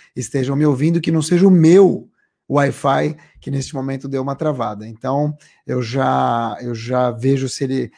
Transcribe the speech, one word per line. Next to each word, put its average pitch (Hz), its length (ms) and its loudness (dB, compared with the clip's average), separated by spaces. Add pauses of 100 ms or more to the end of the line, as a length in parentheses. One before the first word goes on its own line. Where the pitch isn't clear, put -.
(140)
estejam 135 440 -4
me 151 80 2
ouvindo, 151 340 2
que 160 100 -4
não 160 120 2
seja 175 260 2
o 190 40 6
meu 175 580 6 (380)
Wi-Fi, 143 720 0 (240)
que - 80 -12
neste 135 240 -6
momento 135 340 -8
deu 135 140 -4
uma 139 140 -6
travada. 113 520 -4
Então, 139 480 -4 (300)
eu 127 160 -4
já, 123 800 -2
eu 120 140 -8
já 123 340 -2
vejo 131 400 -2
se - 140 -8
ele, 131 340 -4